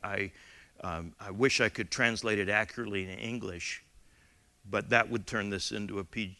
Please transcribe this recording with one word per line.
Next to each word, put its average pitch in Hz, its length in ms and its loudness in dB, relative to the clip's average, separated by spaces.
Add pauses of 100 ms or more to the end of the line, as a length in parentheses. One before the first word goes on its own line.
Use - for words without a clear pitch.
I, 98 300 -2 (480)
um, 85 400 -4
I 101 100 -10
wish 127 300 4
I 113 80 6
could 110 240 -4
translate 113 480 2
it 95 80 2
accurately 104 560 0
in 92 60 -8
English, 95 720 -6 (840)
but 107 220 0
that 117 180 8
would 117 200 -2
turn 104 200 0
this 98 220 -2
into 104 300 -4
a 95 40 -4
P, 95 360 -6